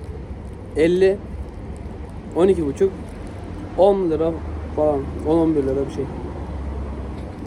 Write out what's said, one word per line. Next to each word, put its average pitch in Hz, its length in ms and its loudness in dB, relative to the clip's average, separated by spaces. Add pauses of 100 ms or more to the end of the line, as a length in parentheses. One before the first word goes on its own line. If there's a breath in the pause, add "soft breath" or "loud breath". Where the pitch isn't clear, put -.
(760)
Elli, 185 420 6 (1160)
on 175 120 6
iki 170 180 4
buçuk, 190 260 2 (840)
on 190 320 6
lira 160 220 2 (440)
falan. 147 260 4 (260)
On, 160 80 6
on 160 180 6
bir 143 80 4
lira 135 260 2
bir - 60 -8
şey. 139 100 -2 (1400)